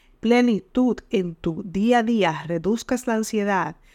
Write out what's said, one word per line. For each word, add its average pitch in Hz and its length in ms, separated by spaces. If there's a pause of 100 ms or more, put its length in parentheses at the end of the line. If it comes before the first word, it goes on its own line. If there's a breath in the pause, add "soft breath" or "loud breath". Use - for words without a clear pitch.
(200 soft breath)
plenitud 240 760 (120)
en 180 240
tu 170 300
día 208 340
a 233 40
día, 185 440
reduzcas 190 600
la 233 80
ansiedad, 202 640 (180 soft breath)